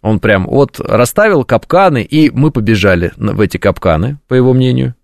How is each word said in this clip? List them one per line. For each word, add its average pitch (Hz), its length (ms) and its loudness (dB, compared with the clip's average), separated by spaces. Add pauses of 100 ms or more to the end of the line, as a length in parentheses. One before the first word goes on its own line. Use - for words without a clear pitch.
Он 107 200 -2
прям 98 260 0
вот - 320 -2
расставил 160 640 0
капканы, 147 600 0
и 151 260 2
мы 143 220 0
побежали 101 640 0
на-, - 160 -4
в 98 80 -4
эти 101 160 -2
капканы, 101 640 -2 (100)
по 131 60 -4
его 127 180 2
мнению. 127 520 0